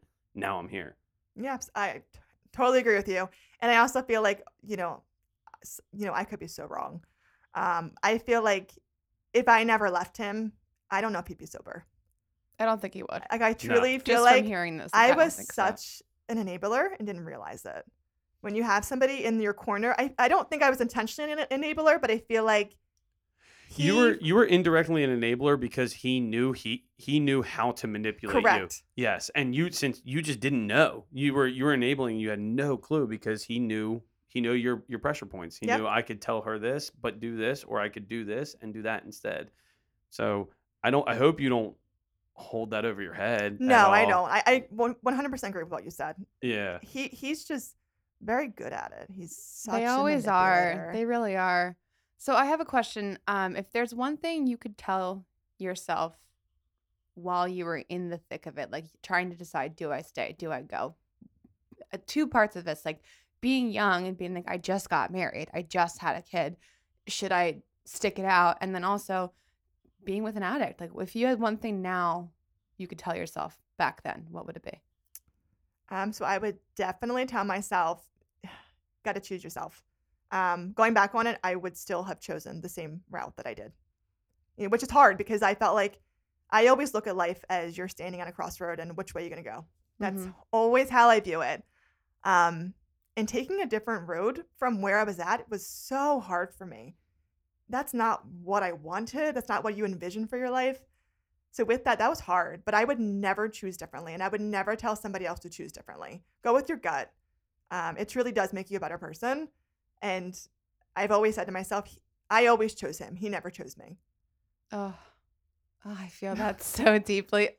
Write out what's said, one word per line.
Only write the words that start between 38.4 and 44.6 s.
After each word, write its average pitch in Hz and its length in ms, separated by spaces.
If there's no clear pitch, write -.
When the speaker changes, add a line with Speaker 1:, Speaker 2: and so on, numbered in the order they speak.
Speaker 1:
and 110 120
do 110 100
that 110 200
instead." 98 480
So 104 400
I 117 60
don't, 139 180
I 113 80
hope 147 260
you 135 80
don't 113 260
hold 113 380
that 107 140
over 104 160
your 87 120
head 104 400
at 98 80
Speaker 2:
No, 254 140
I 208 140
Speaker 1:
all. 208 60
Speaker 2:
don't. 180 220
I, 202 140
I 262 240